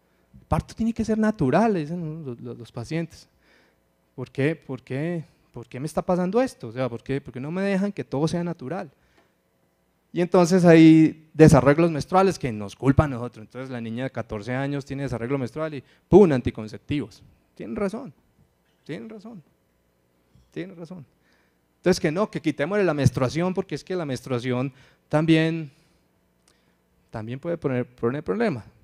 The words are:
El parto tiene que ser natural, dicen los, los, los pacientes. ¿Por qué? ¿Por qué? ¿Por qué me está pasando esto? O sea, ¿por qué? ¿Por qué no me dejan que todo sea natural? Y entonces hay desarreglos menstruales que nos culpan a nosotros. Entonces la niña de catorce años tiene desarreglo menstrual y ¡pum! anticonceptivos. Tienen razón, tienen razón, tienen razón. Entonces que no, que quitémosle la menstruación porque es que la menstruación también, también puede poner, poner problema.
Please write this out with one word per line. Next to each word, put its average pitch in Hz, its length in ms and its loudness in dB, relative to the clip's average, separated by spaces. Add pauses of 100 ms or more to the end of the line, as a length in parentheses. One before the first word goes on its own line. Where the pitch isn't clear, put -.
(340)
El - 140 -20
parto - 260 -4
tiene 226 180 -4
que 220 120 -6
ser 220 140 -2
natural, 214 560 0
dicen 160 500 -8
los, 120 160 -12
los, 120 180 -14
los 117 140 -20
pacientes. 151 560 -8 (880)
¿Por 127 160 -12
qué? 147 240 -2
¿Por 135 280 -14
qué? 156 420 -8 (280)
¿Por 117 160 -16
qué 127 120 -14
me 147 60 -8
está - 160 -6
pasando 185 380 -2
esto? 240 280 -6
O 107 40 -14
sea, 127 160 -4
¿por 117 140 -12
qué? 135 180 -6
¿Por - 120 -18
qué 123 80 -12
no 143 100 -10
me 185 120 -6
dejan 196 300 -2
que 135 120 -8
todo 147 240 -2
sea 170 160 -4
natural? 165 460 -10 (1200)
Y 160 80 -4
entonces 175 440 4
hay 160 680 8
desarreglos 151 560 8
menstruales 180 480 0
que 127 140 -6
nos 104 240 -10
culpan 139 360 2
a 120 40 -8
nosotros. 113 280 -12
Entonces 131 260 -16
la 120 100 -10
niña 113 240 -8
de 131 60 -6
catorce 110 440 -8
años 139 300 -6
tiene 139 180 -10
desarreglo 123 340 -4
menstrual 156 380 -8
y 127 100 -14 (240)
¡pum! 180 240 8
anticonceptivos. 120 920 -6 (320)
Tienen 214 220 -14
razón, 208 380 -8 (680)
tienen 208 240 -14
razón, 220 340 -20 (1080)
tienen 175 260 -14
razón. 170 280 -16 (720)
Entonces 180 220 2
que 156 120 0
no, 208 180 -2
que 160 100 -6
quitémosle 170 440 -2
la 160 100 0
menstruación 143 580 0
porque 185 220 -6
es 135 100 -10
que 185 120 -8
la 165 100 -6
menstruación 127 680 -4 (360)
también, 160 640 2 (1400)
también 117 280 -10
puede 170 200 -6
poner, 127 280 -2
poner 135 360 -4
problema. 190 420 -2 (200)